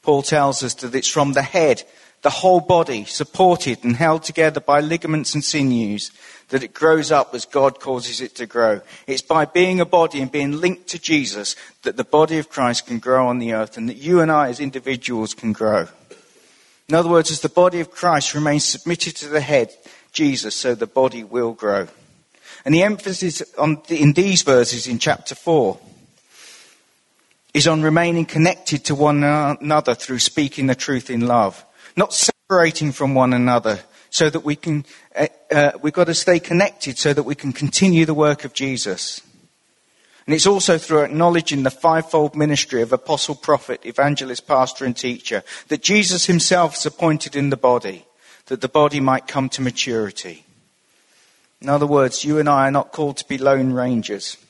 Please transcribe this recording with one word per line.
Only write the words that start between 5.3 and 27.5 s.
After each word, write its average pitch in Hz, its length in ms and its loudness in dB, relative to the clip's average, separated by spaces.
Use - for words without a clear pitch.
and 147 100 -4
sinews, 117 680 -2
that 131 140 -2
it 113 100 -16
grows 156 380 2
up 139 240 0
as 117 80 -8
God 135 380 0
causes 120 400 -8
it 127 140 -12
to 123 100 -10
grow. 110 340 0
It's 135 140 -4
by 156 220 2
being 185 380 2
a 170 40 2
body 165 360 2
and 131 100 -6
being 147 300 -4
linked 180 300 -4
to 170 80 -12
Jesus 107 580 -4
that - 140 -4
the 127 80 -4
body 156 320 2
of 151 120 -6
Christ 120 380 -2
can 117 120 -6
grow 127 280 0
on 123 120 -2
the 117 120 -6
earth, 110 240 -4
and 117 140 -8
that 113 80 -12
you 165 240 2
and 160 100 2
I 147 160 2
as 123 140 -8
individuals 127 720 -6
can 113 180 -6
grow. 107 380 0
In 156 80 0
other 170 140 2
words, 165 200 4
as 156 120 -8
the - 80 -2
body 175 320 2
of 160 100 -8
Christ 160 420 0
remains 151 300 0
submitted - 540 -4
to 151 100 -14
the 147 140 0
head, 131 340 0
Jesus, 127 420 -2
so 123 200 -2
the 110 120 -6
body 120 380 0
will 117 260 -4
grow. 101 380 -4
And 143 100 2
the 170 100 4
emphasis 190 600 -4
on, 151 320 0
in 147 240 4
these 185 300 2
verses 123 440 2
in 120 100 -4
chapter - 380 -4
four 135 420 0